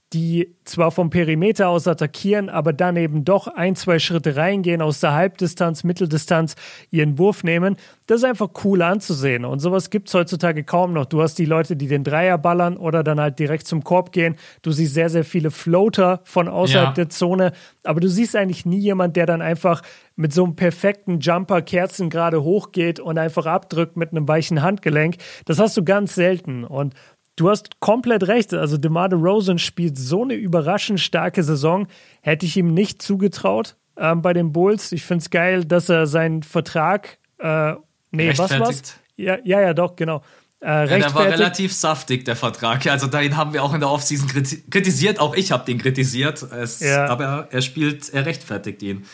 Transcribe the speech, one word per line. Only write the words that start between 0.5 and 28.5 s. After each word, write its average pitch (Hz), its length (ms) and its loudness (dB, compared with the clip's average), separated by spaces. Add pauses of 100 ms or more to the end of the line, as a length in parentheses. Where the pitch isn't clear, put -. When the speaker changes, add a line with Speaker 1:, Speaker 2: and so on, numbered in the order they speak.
Speaker 1:
zwar 170 260 0
vom 165 180 0
Perimeter 175 600 2
aus 175 180 0
attackieren, 190 640 -2
aber 165 240 -2
dann 180 240 0
eben 156 280 0
doch 190 220 2
ein, 185 300 -2
zwei 170 240 2
Schritte 160 340 -2
reingehen, 170 480 0
aus 151 160 0
der 151 140 2
Halbdistanz, 170 720 0
Mitteldistanz 165 720 0 (340)
ihren 151 260 2
Wurf 196 280 2
nehmen, 175 320 2 (320)
das 233 140 2
ist - 20 4
einfach 214 240 0 (160)
cool 196 180 4
anzusehen. 139 640 0
Und 135 160 -4
sowas 180 280 0
gibt's - 240 -6
heutzutage 170 520 0
kaum 175 300 0
noch. 143 120 0
Du 156 160 0
hast 156 140 0
die 170 80 0
Leute, 160 320 0
die 139 100 -4
den 139 160 0
Dreier 170 360 0
ballern 175 380 0
oder 160 280 -2
dann 151 160 0
halt 147 180 -2
direkt 156 300 -4
zum 160 160 -4
Korb 180 260 0
gehen. 170 240 0 (280)
Du 160 100 0
siehst 147 220 0
sehr, 165 160 2
sehr 165 120 2
viele 156 300 -2
Floater 185 720 2
von 175 240 0
außerhalb 175 400 4
Speaker 2:
Ja. 135 60 -2
Speaker 1:
der 170 140 0
Zone, 185 440 2 (320)
aber 160 160 0
du 185 80 4
siehst 214 260 0
eigentlich 196 320 0
nie 185 140 0
jemand, 185 340 2
der 170 120 2
dann 165 160 0
einfach 165 380 0 (360)
mit 151 180 0
so 180 80 6
einem 180 140 0
perfekten 180 640 0
Jumper 175 420 0
kerzengerade 170 800 -2
hochgeht 170 560 -2
und 160 180 -6
einfach 160 300 -2
abdrückt 165 500 -2
mit 165 140 -4
einem 156 160 -2
weichen 156 340 2
Handgelenk. 165 580 0 (260)
Das 160 160 0
hast 220 160 2
du 196 80 2
ganz 196 320 0
selten 175 480 0
und 135 300 -4 (420)
du 165 120 2
hast - 320 -2
komplett 220 480 2
recht. 214 240 0